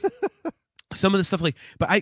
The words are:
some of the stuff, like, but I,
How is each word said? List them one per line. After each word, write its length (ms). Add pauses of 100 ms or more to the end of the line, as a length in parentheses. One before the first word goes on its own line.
(920)
some 220
of 40
the 60
stuff, 180
like, 140 (240)
but 100
I, 120